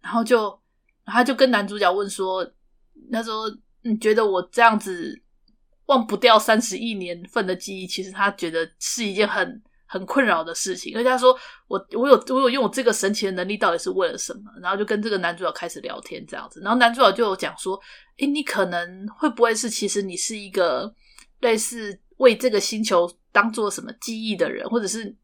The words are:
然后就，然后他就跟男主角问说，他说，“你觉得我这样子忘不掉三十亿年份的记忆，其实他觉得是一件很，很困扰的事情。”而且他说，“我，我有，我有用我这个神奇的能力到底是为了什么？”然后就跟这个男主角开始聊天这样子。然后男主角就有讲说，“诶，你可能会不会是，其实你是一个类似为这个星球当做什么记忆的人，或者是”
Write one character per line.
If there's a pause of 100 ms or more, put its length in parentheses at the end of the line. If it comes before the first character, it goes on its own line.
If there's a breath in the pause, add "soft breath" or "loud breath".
然
后
就， (560)
然
后
他
就
跟
男
主
角
问
说， (640)
他
说 (340)
，“你
觉
得
我 (100)
这
样
子 (640)
忘
不
掉
三
十
亿
年
份
的
记
忆，
其
实
他
觉
得 (100)
是
一
件
很， (240)
很
困
扰
的
事
情。”
而
且
他
说 (300 loud breath)
，“我， (160)
我
有，
我
有
用
我
这
个
神
奇
的
能
力
到
底
是
为
了
什
么？” (200)
然
后
就
跟
这
个
男
主
角
开
始
聊
天
这
样
子。
然
后
男
主
角
就
有
讲
说 (380 loud breath)
，“诶，
你
可
能 (100)
会
不
会
是，
其
实
你
是
一
个 (480 soft breath)
类
似 (180)
为
这
个
星
球 (200)
当
做
什
么
记
忆
的
人，
或
者
是” (100)